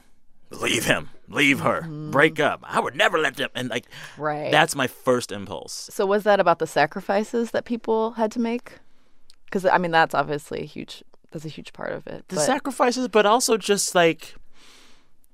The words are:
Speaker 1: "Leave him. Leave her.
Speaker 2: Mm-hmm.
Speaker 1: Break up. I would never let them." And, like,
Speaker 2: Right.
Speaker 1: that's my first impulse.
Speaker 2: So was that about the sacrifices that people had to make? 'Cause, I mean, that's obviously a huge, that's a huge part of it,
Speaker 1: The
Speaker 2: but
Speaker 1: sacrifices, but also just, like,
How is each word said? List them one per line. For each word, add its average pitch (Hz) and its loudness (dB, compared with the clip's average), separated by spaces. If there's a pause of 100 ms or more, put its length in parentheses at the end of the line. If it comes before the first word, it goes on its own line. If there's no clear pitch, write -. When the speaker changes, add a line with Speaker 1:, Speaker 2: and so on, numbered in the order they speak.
(500)
Speaker 1:
"Leave - -4
him. 82 -2 (180)
Leave 139 2
her. 117 0
Speaker 2:
Mm-hmm. 151 -10
Speaker 1:
Break 151 2
up. 117 -2
I - -4
would 120 -4
never 202 2
let 143 -2
them." 127 -4
And, 127 -6
like, 117 -6 (320)
Speaker 2:
Right. 151 -6
Speaker 1:
that's 151 4
my 135 0
first - 0
impulse. - -10
Speaker 2:
So 208 -2
was 196 2
that 202 6
about 175 4
the 160 -2
sacrifices 208 0
that - -2
people 226 -2
had 226 -2
to 240 -4
make? 233 -4 (800)
'Cause, 185 -2
I - 6
mean, 175 -2
that's 160 4
obviously 147 -2
a - -10
huge, - -14 (260)
that's 160 -12
a 160 -12
huge - -14
part - -8
of - -10
it, - -14
Speaker 1:
The 185 -10
Speaker 2:
but 156 2
Speaker 1:
sacrifices, 254 0
but 208 4
also 226 4
just, 202 0
like, 170 2 (1000)